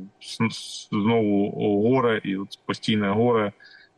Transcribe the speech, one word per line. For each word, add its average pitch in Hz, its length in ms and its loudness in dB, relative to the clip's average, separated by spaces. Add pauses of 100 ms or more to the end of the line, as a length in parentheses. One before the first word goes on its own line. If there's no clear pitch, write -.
(220)
с-, - 300 -4
с-, - 400 -14
знову 104 600 2 (300)
горе, 120 420 2
і 98 140 -4
от 98 280 -10
постійне 104 440 -2
горе, 110 420 2 (460)